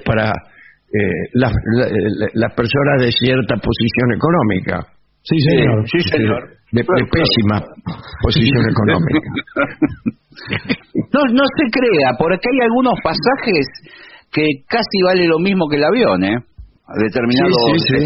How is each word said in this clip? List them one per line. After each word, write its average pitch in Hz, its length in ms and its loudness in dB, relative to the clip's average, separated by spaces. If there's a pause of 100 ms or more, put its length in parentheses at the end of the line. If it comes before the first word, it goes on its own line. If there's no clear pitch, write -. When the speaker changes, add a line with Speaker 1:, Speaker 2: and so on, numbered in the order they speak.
Speaker 1:
para, 110 260 0
eh, - 920 -6 (100)
las, 123 180 2 (240)
la, 123 140 2
la, 104 440 0
las 113 200 -2
personas 135 480 0
de 120 100 2
cierta 127 460 0
posición 117 580 0
económica. 104 680 0 (380)
Speaker 2:
Sí, 165 140 0
Speaker 3:
Sí, 131 120 2
Speaker 2:
señor. 117 400 2
Speaker 3:
sí, 170 100 0 (100)
señor. 110 320 0 (300)
Speaker 1:
De, 117 100 0
de - 60 -4
Speaker 3:
Claro, 175 180 0
claro. - 80 -8
Speaker 1:
pésima 113 440 2 (680)
posición 120 400 2 (100)
económica. 165 560 0
Speaker 3:
<laughs> - 1800 -6
No, 269 60 2 (100)
no 254 140 4 (140)
se 311 120 2
crea, 175 480 2
porque 175 320 0
hay 269 160 0
algunos 240 380 2
pasajes 165 640 0 (640)
que 151 360 0
casi 226 380 -2
vale 180 220 2
lo 160 120 2
mismo 185 300 0
que 147 60 -2
el 147 80 2
avión, 151 400 2
¿eh? 104 140 0 (500)
A - 120 -12
determinados 123 560 0 (120)
Speaker 1:
Sí, 160 120 2
sí, - 80 -2
sí. 135 60 0 (120)